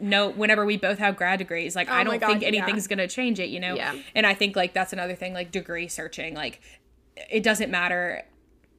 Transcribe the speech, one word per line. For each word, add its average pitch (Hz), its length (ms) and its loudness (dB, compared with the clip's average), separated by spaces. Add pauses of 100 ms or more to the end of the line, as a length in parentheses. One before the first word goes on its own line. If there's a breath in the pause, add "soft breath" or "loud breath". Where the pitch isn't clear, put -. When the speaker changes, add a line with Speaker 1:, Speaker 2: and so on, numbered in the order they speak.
Speaker 1:
know, 202 300 4
whenever 208 340 4
we 208 140 2
both 196 200 0
have 202 180 2
grad 190 240 0
degrees. 170 360 -4
Like, 175 140 0
Speaker 2:
Oh - 20 0
Speaker 1:
I 247 60 4
Speaker 2:
my 190 60 4
Speaker 1:
don't 220 80 2
think 220 280 2
Speaker 2:
God, - 0 -
yeah. - 80 0
Speaker 1:
anything's 202 380 0
gonna 190 200 0
change 233 320 -2
it, 180 120 -4
you 156 100 -6
know? 180 140 -4
Speaker 2:
Yeah. - 220 -4 (180 loud breath)
Speaker 1:
And 214 120 4
I 196 60 6
think, 196 240 2
like, 180 160 2
that's 190 220 -2
another 180 200 -4
thing, 185 200 -8
like, 180 160 -8
degree 170 380 -6
searching, 160 460 -8
like, 147 280 -8 (680 loud breath)
it 214 120 2
doesn't 214 280 2
matter. 180 520 0 (560)